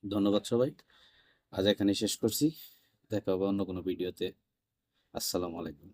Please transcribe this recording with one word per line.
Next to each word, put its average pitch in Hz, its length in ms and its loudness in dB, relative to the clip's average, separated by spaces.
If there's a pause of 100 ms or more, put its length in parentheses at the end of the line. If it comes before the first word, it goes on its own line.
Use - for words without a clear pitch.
ধন্যবাদ 101 480 2
সবাই, 123 200 2 (800)
আজ 95 200 2
এখানে 101 180 2 (100)
শেষ 107 200 0
করছি। 120 260 2 (640)
দেখা 101 220 -2
হবে 92 180 0
অন্য 101 180 0
কোনো 92 200 -6
ভিডিওতে। 90 380 -4 (840)
আসসালামু 90 480 -4
আলাইকুম। 82 320 -10